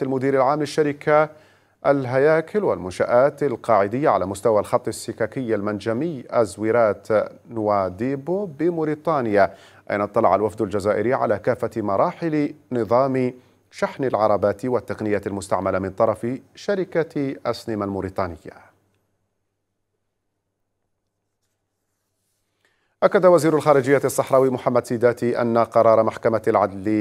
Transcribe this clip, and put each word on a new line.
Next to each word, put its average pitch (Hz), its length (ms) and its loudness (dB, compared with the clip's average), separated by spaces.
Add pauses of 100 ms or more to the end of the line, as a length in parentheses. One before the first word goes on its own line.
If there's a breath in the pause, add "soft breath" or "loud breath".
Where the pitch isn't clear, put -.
المدير 135 320 -2
العام 135 260 2
للشركة 151 680 0 (580 soft breath)
الهياكل 143 800 2
والمنشآت 120 760 0
القاعدية 117 680 0
على 95 180 2
مستوى 101 340 0
الخط 120 280 -2
السككي 113 680 -6
المنجمي 113 760 -6
أزويرات 110 760 0 (420)
نواديبو 117 960 -4
بموريتانيا، 151 1080 0 (360 loud breath)
أين 104 100 -2
اطلع 104 340 2
الوفد 104 280 0
الجزائري 104 520 -2
على 123 240 0
كافة 117 440 -4
مراحل 147 720 -2 (180)
نظام 127 600 0 (380 soft breath)
شحن - 340 -6
العربات 104 600 0
والتقنية 104 600 -2
المستعملة 95 520 -4
من 92 120 -4
طرف 110 360 -2 (280)
شركة 160 800 -4 (120)
أسنم 110 360 -4
الموريتانية. 95 540 -6 (4000)
أكد 185 240 4
وزير 160 300 4
الخارجية 139 480 4
الصحراوي 131 460 2
محمد 123 360 -2
سيداتي 120 540 0
أن 117 180 0
قرار 113 440 4
محكمة 110 460 -2
العدل 98 400 0 (120)